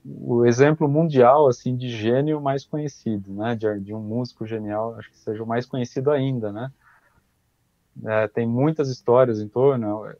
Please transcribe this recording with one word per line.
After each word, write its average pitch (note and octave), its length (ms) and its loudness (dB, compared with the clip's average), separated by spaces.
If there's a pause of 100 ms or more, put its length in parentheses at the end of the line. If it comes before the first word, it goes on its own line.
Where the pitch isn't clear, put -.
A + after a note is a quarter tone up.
o C3+ 400 0
exemplo C#3+ 420 4
mundial, C#3+ 600 6
assim, B2+ 280 0
de B2 140 -6
gênio B2 500 0
mais C#3 260 -4
conhecido, A2+ 680 -8
né? A2 220 -4
De, G#2+ 240 -4
de G2 140 -10
um A2 60 -10
músico A2 460 -8
genial, A2 500 -6
acho - 140 -20
que - 80 -20
seja A2 260 -8
o A2 40 -8
mais A#2 180 -4
conhecido C3 460 -2
ainda, C3 400 -2
né? A#2+ 200 -10 (1300)
É, A2 240 0
tem A#2 180 -2
muitas C#3 400 0
histórias A#2+ 540 2
em G#2 80 -10
torno, A2 600 0 (100)